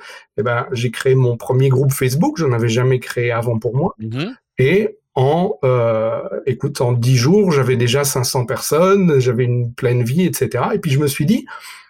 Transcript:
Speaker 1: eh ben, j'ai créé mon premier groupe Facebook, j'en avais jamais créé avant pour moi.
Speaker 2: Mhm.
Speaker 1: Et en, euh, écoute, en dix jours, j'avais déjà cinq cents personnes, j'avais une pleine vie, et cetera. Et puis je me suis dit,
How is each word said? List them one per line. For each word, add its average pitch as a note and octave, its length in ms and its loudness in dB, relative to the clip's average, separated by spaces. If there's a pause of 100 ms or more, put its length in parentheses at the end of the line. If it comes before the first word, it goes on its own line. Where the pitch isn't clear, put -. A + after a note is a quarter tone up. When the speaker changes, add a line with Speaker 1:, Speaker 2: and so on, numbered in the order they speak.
(380)
Speaker 1:
eh - 60 -2
ben, A#2+ 300 -2
j'ai B2 180 -2
créé C3 240 0
mon A#2+ 220 2
premier C3 320 0
groupe C3+ 240 2
Facebook, D3+ 440 0
j'en D3+ 140 0
avais A#2+ 160 0
jamais B2+ 320 2
créé A#2+ 320 -4
avant A#2 260 -2
pour A2 160 -4
moi. D3+ 260 -2
Speaker 2:
Mhm. C3 360 -8 (220)
Speaker 1:
Et E3+ 400 0 (200)
en, E3 460 0
euh, A#2 560 0 (260)
écoute, - 360 -4
en A#2+ 100 0
dix B2 240 2
jours, F3 380 4
j'avais B2+ 240 2
déjà B2 260 0
cinq B2+ 220 -2
cents B2 200 -2
personnes, E3 760 2
j'avais B2 240 0
une A#2+ 280 -2
pleine B2 300 0
vie, C#3 220 0
et C#3 80 0
cetera. C3+ 420 -2
Et - 40 0
puis C#3+ 120 -2
je C3+ 80 2
me D3 80 2
suis C#3+ 180 -2
dit, A#3+ 200 2 (440)